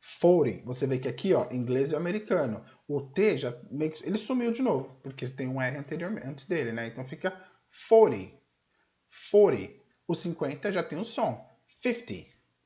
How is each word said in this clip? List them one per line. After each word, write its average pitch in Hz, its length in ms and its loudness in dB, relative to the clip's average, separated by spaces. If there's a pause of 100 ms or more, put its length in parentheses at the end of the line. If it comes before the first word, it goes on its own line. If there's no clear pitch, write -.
forty. 156 640 4
Você 131 220 -4
vê 131 120 0
que 135 100 -4
aqui, 185 260 -2
ó, 127 160 2
inglês 127 420 0
e 151 40 0
americano, 175 680 -2 (240)
o 143 120 -2
T 185 380 2
já 131 200 -6 (120)
meio 156 220 -2
que, - 120 -16
ele 190 140 -2
sumiu 240 340 -2
de 233 100 -2
novo, 165 400 -2
porque 131 260 -10
tem 131 200 -6
um 131 120 -4
R 127 160 -2
anterior, 156 340 -8 (140)
antes 139 220 -12
dele, 147 260 -2
né? 113 140 -4
Então 120 200 -10
fica 151 260 -6 (360)
forty, 170 680 4 (760)
forty. 151 720 4 (260)
O 170 80 -2
cinquenta 160 580 -4
já 180 100 0
tem 151 160 -6
um 196 60 -4
som, 190 440 -4 (320)
fifty, 226 480 -4 (380)